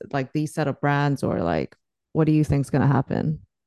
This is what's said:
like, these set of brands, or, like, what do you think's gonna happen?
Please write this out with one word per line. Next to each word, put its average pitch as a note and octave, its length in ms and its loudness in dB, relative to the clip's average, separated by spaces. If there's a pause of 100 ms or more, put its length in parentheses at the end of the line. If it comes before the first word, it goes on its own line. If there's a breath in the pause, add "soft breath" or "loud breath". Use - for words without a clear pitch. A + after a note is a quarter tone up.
(120)
like, C3+ 200 -4
these D3+ 220 -4
set D3+ 140 -2
of C3 120 -6
brands, C#3+ 420 0
or, - 200 -2
like, D#2+ 340 -2 (360)
what D#3 120 2
do D#3 80 4
you D#3 120 4
think's C#3+ 260 0
gonna C3 160 2
happen? - 540 0 (260)